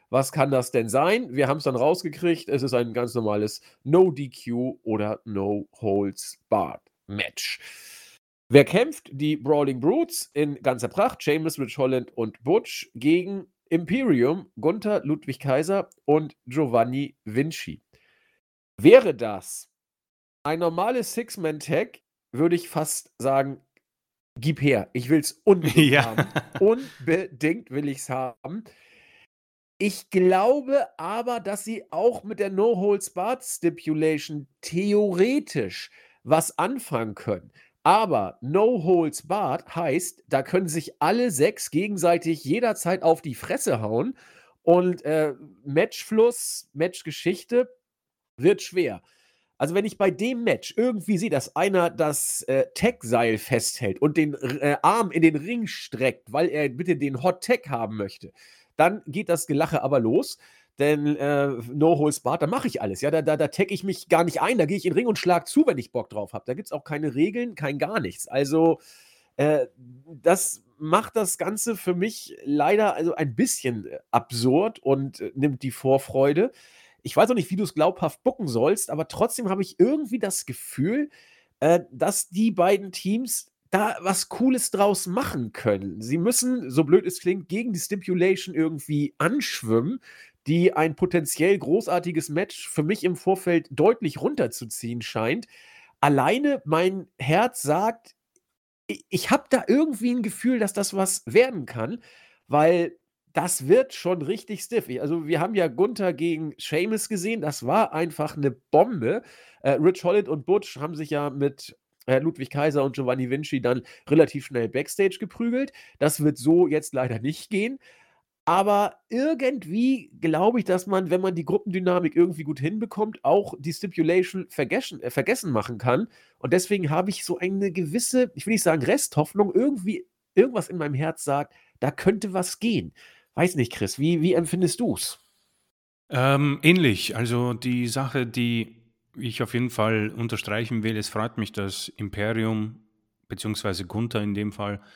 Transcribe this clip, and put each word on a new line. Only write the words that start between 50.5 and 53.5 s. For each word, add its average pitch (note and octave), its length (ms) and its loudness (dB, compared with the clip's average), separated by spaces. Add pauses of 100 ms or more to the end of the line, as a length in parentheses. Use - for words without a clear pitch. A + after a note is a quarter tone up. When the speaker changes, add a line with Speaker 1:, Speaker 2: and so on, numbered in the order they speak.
Speaker 1:
irgendwie G#3+ 420 0
sehe, G#3+ 120 -2
dass - 260 -2
einer F3+ 340 2
das, - 520 -2
äh, C3 240 2 (100)
Tag-Seil A#2 640 2
festhält - 600 -2